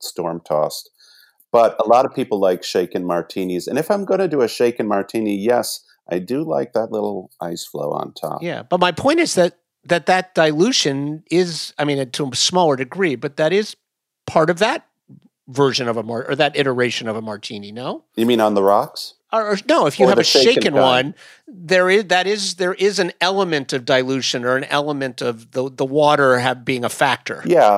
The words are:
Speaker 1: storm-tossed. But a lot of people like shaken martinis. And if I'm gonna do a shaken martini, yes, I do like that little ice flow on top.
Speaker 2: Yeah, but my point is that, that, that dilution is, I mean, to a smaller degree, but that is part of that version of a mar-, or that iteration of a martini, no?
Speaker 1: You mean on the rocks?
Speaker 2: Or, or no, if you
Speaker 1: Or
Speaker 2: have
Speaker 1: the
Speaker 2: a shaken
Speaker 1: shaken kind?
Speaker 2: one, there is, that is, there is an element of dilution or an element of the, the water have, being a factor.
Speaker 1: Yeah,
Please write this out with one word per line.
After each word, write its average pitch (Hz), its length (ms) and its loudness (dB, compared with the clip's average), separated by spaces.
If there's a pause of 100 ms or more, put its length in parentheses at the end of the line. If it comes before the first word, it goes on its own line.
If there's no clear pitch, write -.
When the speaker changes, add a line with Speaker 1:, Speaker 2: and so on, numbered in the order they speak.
Speaker 1:
storm-tossed. 82 880 -4 (640)
But 117 260 4
a 110 80 -2
lot 120 200 4
of 120 80 -14
people 110 260 -4
like 92 240 0
shaken 92 400 -2
martinis. 90 640 -4
And 120 100 -2
if 160 100 -2
I'm - 160 0
gonna 190 220 0
do 147 140 -2
a 117 80 4
shaken 120 400 -2
martini, 104 480 -2
yes, 113 480 -2 (260)
I 87 80 -2
do 120 240 -6
like 151 300 -4
that 110 180 -4
little 104 400 -6 (100)
ice 85 240 -10
flow 73 280 -8
on 71 220 -8
top. - 280 -10
Speaker 2:
Yeah, 156 220 -8
but 180 160 -2
my 180 100 2
point 277 300 0
is 311 140 -2
that, 175 240 2 (260)
that, 165 220 -2
that 185 280 0
dilution 156 960 0
is, 165 480 -2
I 151 60 -2
mean, 139 260 -2
to 139 220 -6
a - 20 -8
smaller 170 400 2
degree, 135 400 -2
but 131 220 -8
that 160 160 0
is 208 240 -2 (500)
part 165 240 2
of 175 80 -4
that 240 300 -2 (580)
version 131 400 0
of 113 100 -2
a 117 60 -2
mar-, 117 260 -8
or 143 60 -4
that 147 220 0
iteration 123 500 -2
of 110 80 -4
a 113 80 -8
martini, 104 480 -12
no? 135 320 -10 (140)
Speaker 1:
You - 100 0
mean 120 140 4
on 107 140 4
the 98 100 4
rocks? 104 500 2 (180)
Speaker 2:
Or, 214 200 -2
or 196 60 0 (100)
no, 294 180 4
if 143 120 -2
you 127 80 6
Speaker 1:
Or - 20 6
Speaker 2:
have - 80 4
Speaker 1:
the 233 60 6
Speaker 2:
a - 20 -2
shaken 147 300 4
Speaker 1:
shaken 170 200 0
kind? - 80 4
Speaker 2:
one, 131 320 2 (320)
there 180 420 0
is, 196 180 2
that 180 200 0
is, 196 300 -4
there 185 180 -2
is 196 240 0
an 175 220 -2
element 175 520 0
of 131 120 -4
dilution 127 600 0
or 127 120 0
an 135 80 -4
element 143 560 -4
of 117 320 -8
the, 131 180 -4
the 135 140 -4
water 143 540 4
have, 127 260 -2
being 123 200 -2
a 113 40 -2
factor. - 560 -2
Speaker 1:
Yeah, 151 340 6